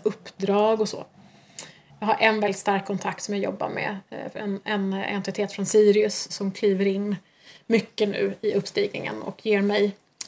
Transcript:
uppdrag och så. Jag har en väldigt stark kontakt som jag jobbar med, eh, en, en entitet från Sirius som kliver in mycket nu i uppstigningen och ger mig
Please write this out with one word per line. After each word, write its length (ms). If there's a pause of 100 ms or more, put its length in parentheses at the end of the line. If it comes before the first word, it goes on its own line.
uppdrag 760
och 80
så. 160 (960)
Jag 60
har 140
en 200
väldigt 200
stark 260
kontakt 360
som 120
jag 100
jobbar 240
med, 280 (140)
eh, 320
en, 220
en 280
entitet 600
från 140
Sirius 640
som 200
kliver 340
in 300 (520)
mycket 400
nu 320
i 140
uppstigningen 680
och 240
ger 160
mig 340 (320)